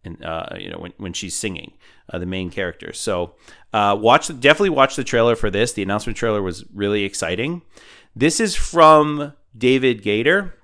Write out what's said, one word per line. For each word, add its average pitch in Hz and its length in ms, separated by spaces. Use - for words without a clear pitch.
and, 82 200
uh, 82 260
you 95 100
know, - 80
when, 85 200
when 92 160
she's 87 220
singing, 95 360
uh, 90 60
the 90 80
main 92 240
character. - 420
So, 87 420
uh, 101 260
watch, 117 280
definitely 151 300
watch 135 260
the 135 80
trailer 117 320
for 110 140
this. 104 240
The 107 80
announcement 101 360
trailer 107 260
was 90 280
really 101 320
exciting. 98 600
This 143 240
is 208 160
from 151 800
David 123 460
Gaider 143 500